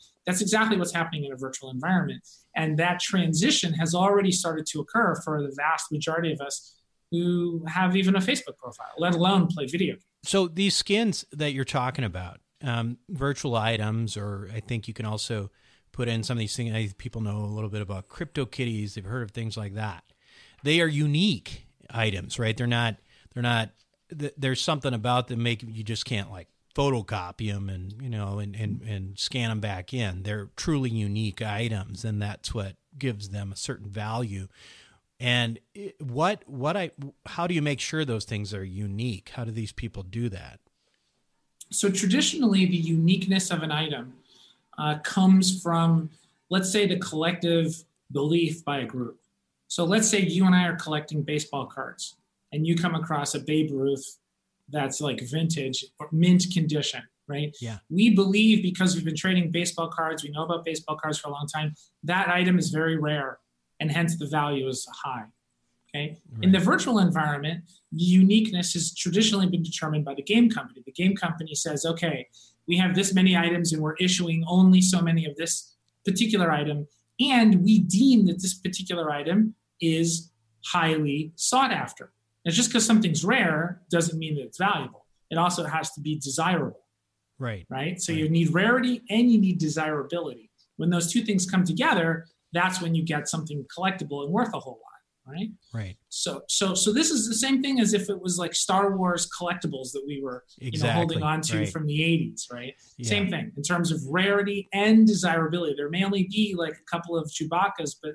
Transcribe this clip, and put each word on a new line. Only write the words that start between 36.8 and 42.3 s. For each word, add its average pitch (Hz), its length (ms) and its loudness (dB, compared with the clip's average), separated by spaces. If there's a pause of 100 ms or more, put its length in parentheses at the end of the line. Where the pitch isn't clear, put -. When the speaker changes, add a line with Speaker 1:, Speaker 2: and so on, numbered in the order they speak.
Speaker 2:
how 175 220 -4
do 180 60 -2
you 160 80 2
make 147 180 0
sure 156 240 -2
those 117 220 -4
things 104 280 -6
are 98 120 -8
unique? 101 640 -6
How 123 160 -8
do 113 60 -8
these 107 200 -6
people 104 320 -10
do 113 260 -6
that? 80 300 -14 (1120)
Speaker 1:
So - 180 0
traditionally, 196 760 2